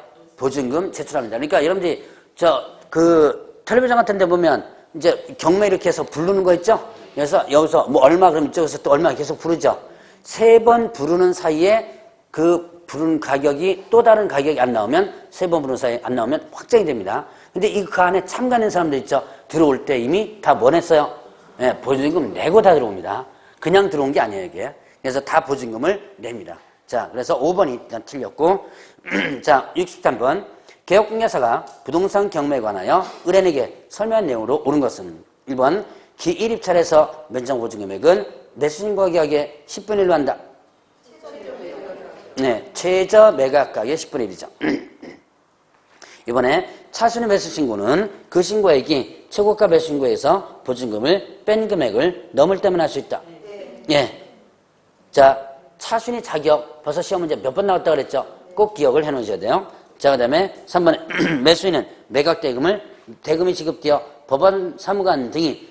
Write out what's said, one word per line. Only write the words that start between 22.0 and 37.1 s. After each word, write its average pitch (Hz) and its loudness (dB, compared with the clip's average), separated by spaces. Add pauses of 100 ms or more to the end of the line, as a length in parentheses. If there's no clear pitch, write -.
내고 151 2
다 190 6
들어옵니다. 101 -4 (340)
그냥 190 2
들어온 143 -2
게 160 0
아니에요, 101 -4
이게. 92 -12 (260)
그래서 131 -4
다 160 0
보증금을 131 -4
냅니다. 110 -14 (300)
자, 113 -4
그래서 135 -4
오 151 0
번이 170 -2
일단 113 -12
틀렸고, 143 -2 (340)
<clears throat> 175 -6
자, 139 2
육십삼 165 -2
번. 143 -2 (400)
개업공개사가 196 0 (200)
부동산 190 0
경매에 143 -4
관하여 110 -2 (200)
의뢰인에게 170 0
설명한 220 -2
내용으로 120 -2
옳은 143 0
것은 92 -6 (220)
일 131 -8
번, 143 0 (340)
기 165 -4
일 214 -2
입찰에서 160 2